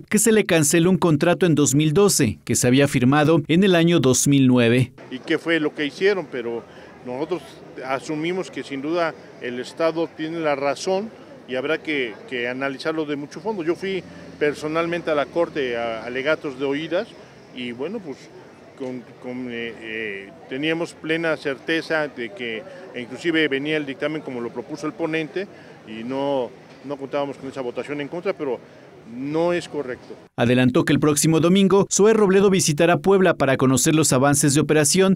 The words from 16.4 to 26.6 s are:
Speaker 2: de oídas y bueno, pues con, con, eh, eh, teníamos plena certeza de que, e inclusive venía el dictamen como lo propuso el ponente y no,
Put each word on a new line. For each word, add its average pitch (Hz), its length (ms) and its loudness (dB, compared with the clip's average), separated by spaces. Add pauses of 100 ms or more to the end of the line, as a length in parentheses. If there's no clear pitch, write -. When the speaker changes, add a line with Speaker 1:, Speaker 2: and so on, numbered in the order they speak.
Speaker 2:
de 139 80 -4
oídas 160 420 -4 (480)
y 123 160 -10
bueno, 151 280 -10
pues 156 180 -12 (600)
con, 127 240 -10 (220)
con, 127 260 -10
eh, 117 320 -8
eh, 110 480 -10 (180)
teníamos 160 460 -4
plena 160 440 -2
certeza 151 720 -4
de 120 220 -10
que, 117 320 -8 (320)
e 123 80 -10
inclusive 156 460 -2
venía 143 300 -2
el 151 100 -4
dictamen 147 340 -6
como 131 180 -10
lo 117 100 -6
propuso 147 360 -10
el 151 80 -6
ponente 160 540 -4 (400)
y 110 160 -12
no, 135 480 -4 (340)